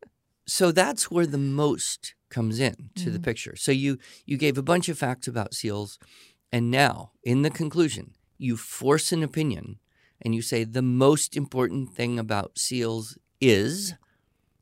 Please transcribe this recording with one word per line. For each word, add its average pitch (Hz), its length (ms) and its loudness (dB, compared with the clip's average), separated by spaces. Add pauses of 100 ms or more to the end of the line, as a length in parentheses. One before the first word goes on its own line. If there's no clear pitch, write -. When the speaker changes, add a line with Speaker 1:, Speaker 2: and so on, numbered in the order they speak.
(460)
Speaker 1:
so 180 260 2
that's 190 380 2
where 170 160 2
the 143 120 -2
most 139 760 -2 (160)
comes 113 300 -2
in 131 360 -2
to 180 140 -4
the 139 100 -4
Speaker 2:
Mm. 170 40 -8
Speaker 1:
picture. - 320 -6
So - 160 0
you, 135 260 0 (280)
you 143 120 -2
gave 139 200 0
a 135 60 -2
bunch 170 260 2
of 156 80 -6
facts 127 300 -4
about 117 260 -4
seals, 104 440 -6 (540)
and 120 180 0
now, 131 420 2 (120)
in 127 180 2
the 151 80 2
conclusion, 151 640 -2 (220)
you 123 200 -2
force - 540 0
an 165 120 0
opinion, 139 560 -4 (420)
and 113 140 0
you 113 60 -2
say, 113 240 -2
"The 117 160 -2
most 131 560 4
important 127 580 -2
thing 120 240 -2
about 107 400 -4
seals 113 580 -4 (240)
is," 135 520 4 (680)